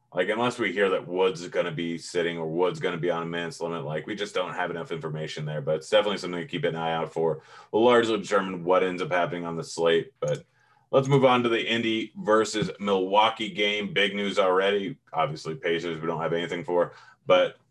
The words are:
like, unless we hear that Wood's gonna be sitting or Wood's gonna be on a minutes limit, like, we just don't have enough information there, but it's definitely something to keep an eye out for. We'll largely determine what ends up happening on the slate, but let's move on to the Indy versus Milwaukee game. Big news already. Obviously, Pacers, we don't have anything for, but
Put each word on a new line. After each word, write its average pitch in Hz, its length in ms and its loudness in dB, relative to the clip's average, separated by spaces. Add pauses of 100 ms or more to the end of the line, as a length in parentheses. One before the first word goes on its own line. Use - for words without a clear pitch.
(140)
like, 92 140 0
unless 117 300 -2
we 98 140 0
hear 98 180 2
that 80 160 0
Wood's 90 420 0
gonna 87 240 -2
be 85 260 -4
sitting 85 400 -2
or 80 80 -4
Wood's 85 320 0
gonna 87 180 -2
be 85 140 0
on 85 140 -2
a - 20 -6
minutes 85 340 -6
limit, 85 240 -4
like, 78 220 -6
we 107 80 -8
just 101 220 -6
don't 87 180 -2
have 87 160 -4
enough 85 220 -8
information 78 520 -8
there, 76 160 -6
but 78 160 -2
it's - 140 -8
definitely 101 280 4
something 87 220 -6
to 82 60 -8
keep 82 160 -6
an 82 140 -2
eye 82 180 -2
out 80 180 -4
for. 80 300 -2 (300)
We'll 110 120 4
largely 117 340 6
determine 95 440 -2
what 92 220 4
ends 90 180 -2
up 78 80 -4
happening 87 340 -2
on 85 120 -6
the 80 80 -6
slate, 82 560 0
but - 240 -4 (460)
let's 131 160 4
move 135 180 4
on 123 180 6
to 120 60 2
the 110 160 2
Indy 113 520 -2
versus 104 540 2 (100)
Milwaukee 101 720 2
game. 101 420 -2
Big 98 240 0
news 101 240 0
already. 95 560 2 (160)
Obviously, 80 420 -2
Pacers, 85 460 -2
we 80 80 -6
don't 80 120 -4
have 82 120 -2
anything 85 320 -4
for, 87 300 0 (320)
but 90 320 4 (120)